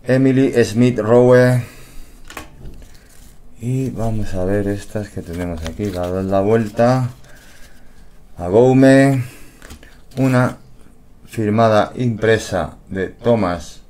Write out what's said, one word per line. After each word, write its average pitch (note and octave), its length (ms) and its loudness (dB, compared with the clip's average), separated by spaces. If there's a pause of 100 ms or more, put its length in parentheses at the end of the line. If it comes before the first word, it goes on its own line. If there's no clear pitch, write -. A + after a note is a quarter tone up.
Emily C3 460 2 (120)
Smith A#2 340 0
Rowe. B2 640 4 (1900)
Y C3 300 -4
vamos G#2+ 460 -4
a F#2 100 -2
ver G2 240 -2
estas G#2 400 -8
que - 140 -12
tenemos E2+ 420 -8
aquí. G#2 220 -8
La, F2+ 200 -6
la F#2+ 340 -2
vuelta. A#2 680 0 (1300)
A F2 120 -8
Goume. C3 760 4 (920)
Una B2+ 420 0 (680)
firmada G#2+ 680 0
impresa G#2+ 800 -2 (120)
de F#2+ 200 -6
Thomas F#2+ 800 -2